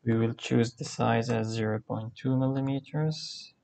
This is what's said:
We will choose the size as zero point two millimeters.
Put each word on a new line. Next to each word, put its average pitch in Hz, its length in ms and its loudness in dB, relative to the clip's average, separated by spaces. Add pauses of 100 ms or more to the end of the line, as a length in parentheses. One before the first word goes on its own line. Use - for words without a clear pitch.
We 117 140 2
will 113 160 2
choose 117 400 2
the - 100 -10
size 117 460 2
as 113 160 0
zero 110 340 -2
point 110 360 -6
two 131 200 0
millimeters. 135 1160 -2 (100)